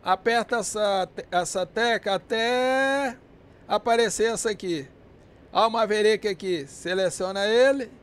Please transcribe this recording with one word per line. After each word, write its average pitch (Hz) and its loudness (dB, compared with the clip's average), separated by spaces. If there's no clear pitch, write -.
Aperta 226 0
essa 202 -2
te-, - -10
essa 180 -2
tecla 220 0
até 254 0
aparecer 226 0
essa 226 -4
aqui. 170 -6
Olha 214 2
o 226 0
Maverick 214 2
aqui. 180 -4
Seleciona 190 -2
ele. 254 4